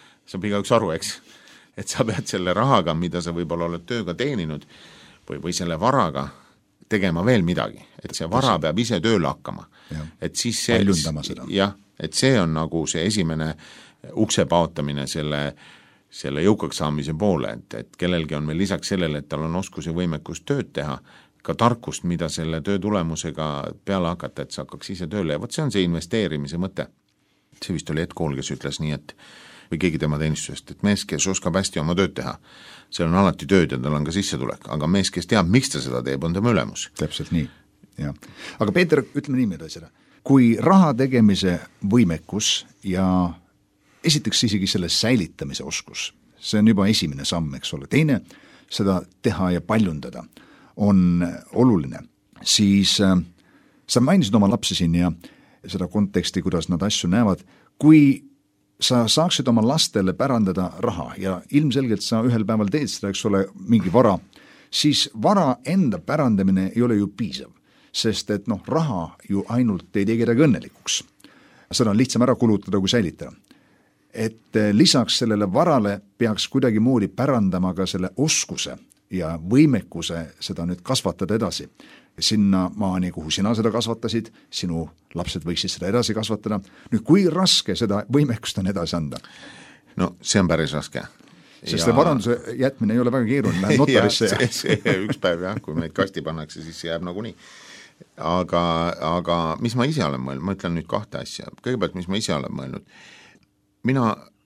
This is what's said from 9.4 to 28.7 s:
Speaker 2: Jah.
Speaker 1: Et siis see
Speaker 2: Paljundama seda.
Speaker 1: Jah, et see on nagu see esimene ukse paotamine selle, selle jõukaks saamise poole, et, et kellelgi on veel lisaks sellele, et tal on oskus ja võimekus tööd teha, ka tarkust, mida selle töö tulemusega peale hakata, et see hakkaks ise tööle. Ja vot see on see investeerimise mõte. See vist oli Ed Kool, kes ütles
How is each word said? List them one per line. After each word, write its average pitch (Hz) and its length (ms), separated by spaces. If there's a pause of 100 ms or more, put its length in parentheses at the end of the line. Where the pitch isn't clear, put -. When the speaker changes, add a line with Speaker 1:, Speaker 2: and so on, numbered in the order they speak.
Speaker 2:
Jah. 78 160 (140)
Speaker 1:
Et 87 140
siis 117 300
see 120 120
Speaker 2:
Paljundama 80 460
seda. - 240
Speaker 1:
Jah, 98 240 (280)
et - 140
see 131 260
on 82 140
nagu 80 340
see 82 200
esimene 80 460 (680)
ukse 104 260
paotamine 73 640
selle, 76 320 (680)
selle 71 340
jõukaks 101 380
saamise 76 320
poole, 78 400
et, - 260
et - 180
kellelgi 82 380
on 76 120
veel 78 120
lisaks 98 320
sellele, 80 320
et - 60
tal 76 180
on 82 80
oskus 87 320
ja 82 80
võimekus 82 480
tööd 139 300
teha, 71 240 (440)
ka 85 140
tarkust, 113 480
mida 87 260
selle 80 320
töö 98 180
tulemusega 82 680 (380)
peale 92 260
hakata, 82 320
et - 80
see 76 140
hakkaks - 240
ise 90 180
tööle. 82 260
Ja 76 60
vot 110 160
see 156 80
on 135 80
see 95 160
investeerimise 82 720
mõte. 95 300 (720)
See - 120
vist 76 160
oli 78 140
Ed 85 140
Kool, 76 180
kes 65 160
ütles 71 300